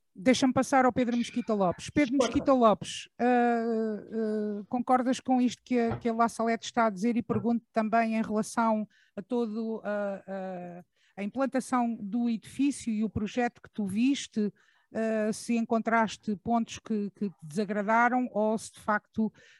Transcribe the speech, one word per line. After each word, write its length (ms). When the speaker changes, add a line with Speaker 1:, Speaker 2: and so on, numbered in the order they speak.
Speaker 1:
Deixa-me 400
passar 320
ao 80
Pedro 240
Mesquita 360
Lopes. 360
Pedro 280
Speaker 2:
Força. 100
Speaker 1:
Mesquita 260
Lopes, 560
ah, 60
ah, 1400
concordas 500
com 220
isto 220
que 140
a, 200
que 100
a 60
La 160
Salete 360
está 220
a 20
dizer? 280
E 40
pergunto 520
também 420
em 60
relação 680
a 60
todo, 600
ah, 420
ah, 580
a 60
implantação 760
do 300
edifício 640
e 120
o 60
projeto 520
que 120
tu 120
viste, 680
ah, 400
se 240
encontraste 800
pontos 420
que, 360
que 140
te 140
desagradaram 920
ou 240
se 140
de 80
facto 520